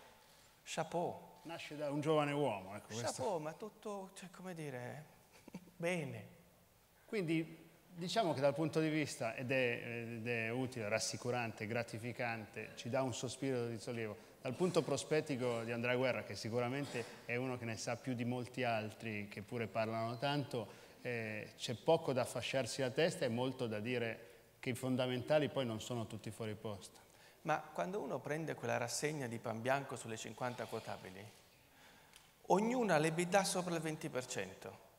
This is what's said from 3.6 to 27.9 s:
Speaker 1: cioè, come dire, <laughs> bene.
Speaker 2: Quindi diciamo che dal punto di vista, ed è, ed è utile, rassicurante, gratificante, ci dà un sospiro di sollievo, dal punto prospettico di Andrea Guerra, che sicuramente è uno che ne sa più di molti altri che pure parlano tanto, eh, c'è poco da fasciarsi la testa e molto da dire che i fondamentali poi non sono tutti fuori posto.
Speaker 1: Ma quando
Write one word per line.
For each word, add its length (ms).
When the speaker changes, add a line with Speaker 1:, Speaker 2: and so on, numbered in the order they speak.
Speaker 1:
cioè, 160
come 240
dire, 500
<laughs> 240
bene. 600
Speaker 2:
Quindi 600
diciamo 340
che 80
dal 140
punto 260
di 80
vista, 460
ed 160
è, 540
ed 100
è 240
utile, 380
rassicurante, 760
gratificante, 1120
ci 120
dà 140
un 100
sospiro 540
di 120
sollievo, 480
dal 140
punto 280
prospettico 840
di 80
Andrea 240
Guerra, 260
che 140
sicuramente 680
è 100
uno 240
che 60
ne 120
sa 200
più 180
di 100
molti 380
altri 640
che 160
pure 240
parlano 520
tanto, 680
eh, 540
c'è 180
poco 380
da 120
fasciarsi 580
la 80
testa 340
e 40
molto 380
da 140
dire 460
che 100
i 40
fondamentali 720
poi 180
non 140
sono 260
tutti 240
fuori 240
posto. 460
Speaker 1:
Ma 180
quando 400